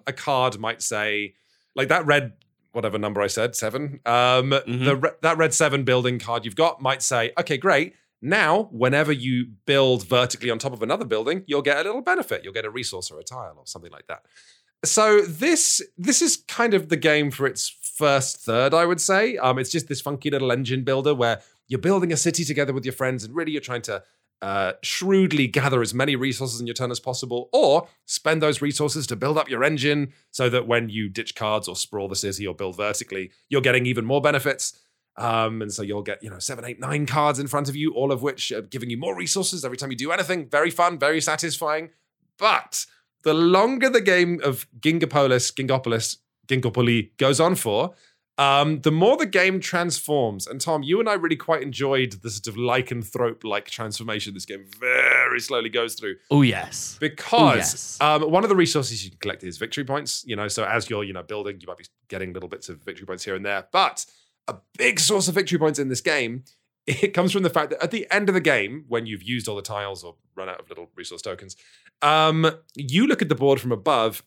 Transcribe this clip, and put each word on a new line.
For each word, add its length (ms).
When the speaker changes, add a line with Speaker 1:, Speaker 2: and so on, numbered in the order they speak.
Speaker 1:
a 60
card 460
might 220
say, 540
like, 140
that 160
red, 280
whatever 260
number 240
I 60
said, 280
seven, 500
um, 460
Speaker 2:
Mm-hmm. 340
Speaker 1:
the 100
re-, 140
that 160
red 160
seven 300
building 360
card 260
you've 100
got 260
might 220
say, 360
"Okay, 180
great. 360
Now, 480
whenever 400
you 340
build 400
vertically 420
on 80
top 160
of 80
another 240
building, 400
you'll 160
get 160
a 60
little 180
benefit. 420
You'll 100
get 120
a 60
resource 400
or 80
a 40
tile 360
or 80
something 240
like 160
that." 160
So 380
this, 640
this 280
is 140
kind 260
of 160
the 80
game 320
for 160
its 240
first 680
third, 360
I 140
would 120
say. 380
Um, 220
it's 100
just 200
this 120
funky 300
little 200
engine 320
builder 300
where 280
you're 120
building 320
a 60
city 260
together 300
with 100
your 100
friends, 300
and 120
really 160
you're 100
trying 220
to, 180
uh, 320
shrewdly 640
gather 340
as 120
many 220
resources 440
in 80
your 60
turn 180
as 80
possible, 540
or 340
spend 360
those 200
resources 460
to 80
build 220
up 120
your 140
engine 480
so 180
that 180
when 220
you 200
ditch 260
cards 320
or 80
sprawl 320
the 80
city 300
or 80
build 220
vertically, 560
you're 120
getting 240
even 200
more 160
benefits. 560
Um, 440
and 120
so 80
you'll 220
get, 180
you 80
know, 100
seven, 260
eight, 160
nine 240
cards 340
in 80
front 220
of 80
you, 160
all 180
of 100
which 300
are 100
giving 280
you 80
more 180
resources 480
every 140
time 120
you 80
do 140
anything. 380
Very 200
fun, 300
very 220
satisfying. 680
But 480
the 100
longer 560
the 120
game 420
of 240
Gingopolis, 720
Gingopolis, 640
Gingopoli 680
goes 220
on 160
for, 380
um, 440
the 100
more 240
the 100
game 360
transforms. 840
And 120
Tom, 240
you 160
and 80
I 60
really 240
quite 240
enjoyed 600
the 80
sort 180
of 80
lycanthrope-like 1120
transformation 640
this 120
game 200
very 600
slowly 300
goes 260
through. 200
Speaker 2:
Oh, 120
yes. 580
Speaker 1:
Because, 420
Speaker 2:
Oh, 140
yes. 460
Speaker 1:
um, 280
one 140
of 60
the 60
resources 480
you 80
can 80
collect 240
is 140
victory 280
points. 420
You 80
know, 120
so 180
as 240
you're, 140
you 100
know, 100
building, 380
you 60
might 100
be 80
getting 260
little 160
bits 200
of 140
victory 220
points 180
here 120
and 100
there. 260
But 340
a 80
big 220
source 280
of 80
victory 220
points 220
in 100
this 120
game 420
<laughs> 0
it 260
comes 180
from 120
the 60
fact 220
that 120
at 80
the 200
end 180
of 60
the 60
game, 460
when 180
you've 180
used 240
all 80
the 60
tiles 420
or 120
run 140
out 100
of 100
little 260
resource 260
tokens, 340
um, 500
you 320
look 140
at 80
the 60
board 240
from 120
above, 560